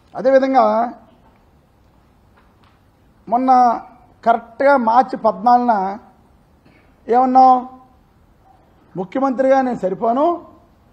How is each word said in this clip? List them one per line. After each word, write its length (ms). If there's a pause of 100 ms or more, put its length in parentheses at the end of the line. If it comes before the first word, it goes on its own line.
(160)
అదేవిధంగా 800 (2250)
మొన్న 520 (440)
కరెక్ట్గా 520
మార్చి 400
పద్నాలుగున 800 (1120)
ఏమన్నావు? 580 (1300)
"ముఖ్యమంత్రిగా 640
నేను 160
సరిపోను, 640 (520)